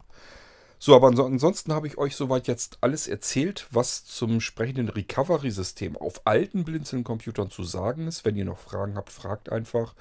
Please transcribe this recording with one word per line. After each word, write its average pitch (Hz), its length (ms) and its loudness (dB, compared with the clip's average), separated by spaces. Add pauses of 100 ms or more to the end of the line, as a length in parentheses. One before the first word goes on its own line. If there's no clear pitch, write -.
(800)
So, 143 160 10
aber 127 120 10
anso-, 123 180 6
ansonsten 135 460 0
habe 156 140 -2
ich 143 140 -8
euch 143 160 -2
soweit 127 320 -2
jetzt - 340 -6
alles 139 260 0
erzählt, - 640 -4
was - 360 -2
zum 113 360 -2
sprechenden 120 480 -4
Recovery-System 107 1040 -4
auf - 300 -10
alten 175 380 2
Blinzeln-Computern 120 880 -6
zu - 120 -10
sagen 110 440 -4
ist. - 180 -10
Wenn 107 100 2
ihr 101 100 -2
noch 92 120 -6
Fragen 101 380 -8
habt, - 160 -10
fragt - 400 -10
einfach. 113 500 -4